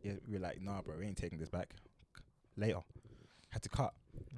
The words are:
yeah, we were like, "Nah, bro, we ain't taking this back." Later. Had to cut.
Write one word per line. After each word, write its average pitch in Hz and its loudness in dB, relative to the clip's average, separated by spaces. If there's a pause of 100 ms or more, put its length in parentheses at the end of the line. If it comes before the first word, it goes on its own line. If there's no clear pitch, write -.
yeah, 101 2 (140)
we 107 0
were 98 2
like, 90 0
"Nah, 98 0
bro, 80 -4
we 95 0
ain't 95 -2
taking 85 0
this 78 -2
back." - 0 (840)
Later. 104 6 (720)
Had - -2
to - -2
cut. - 4 (440)